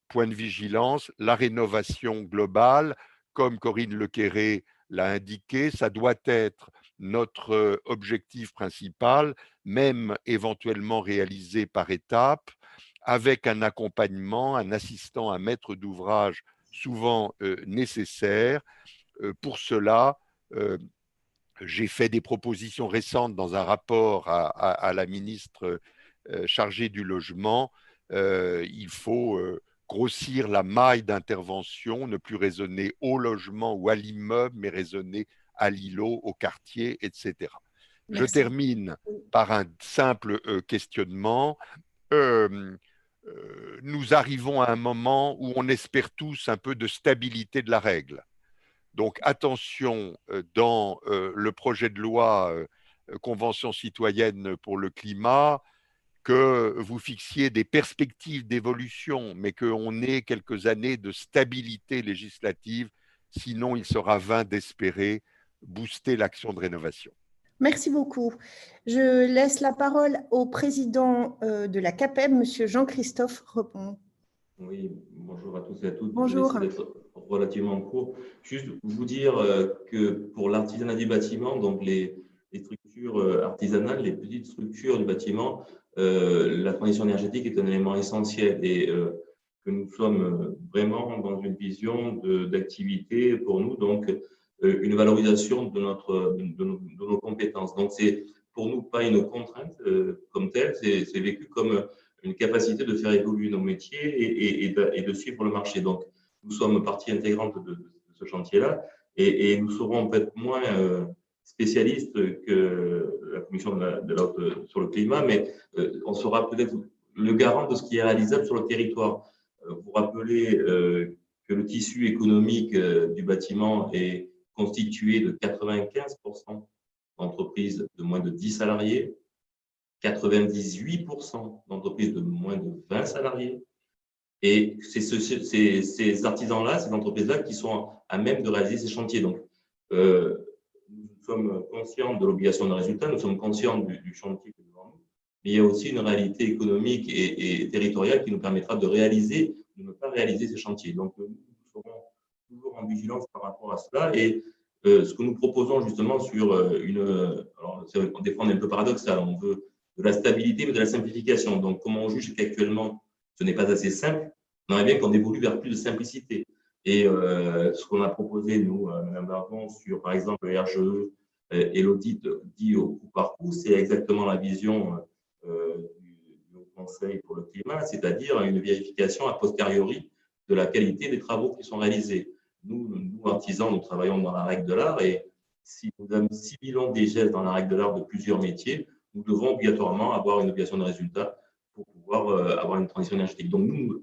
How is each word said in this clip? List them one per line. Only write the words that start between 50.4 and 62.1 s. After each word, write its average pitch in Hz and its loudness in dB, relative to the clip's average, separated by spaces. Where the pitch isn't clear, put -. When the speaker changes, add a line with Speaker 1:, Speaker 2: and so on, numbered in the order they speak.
Speaker 1:
dans, 110 4
euh, 95 0
le 107 -2
projet 117 -2
de 104 -10
loi, 110 2
euh, 82 -6
Convention 113 -4
citoyenne 101 -2
pour 98 -6
le 95 -4
climat, 131 2
que 127 4
vous 113 -6
fixiez 135 -4
des 110 2
perspectives 139 -2
d'évolution, 120 -4
mais 98 -4
qu'on 113 -2
ait 131 0
quelques 107 -6
années 113 0
de 98 -8
stabilité 123 -2
législative, 107 -6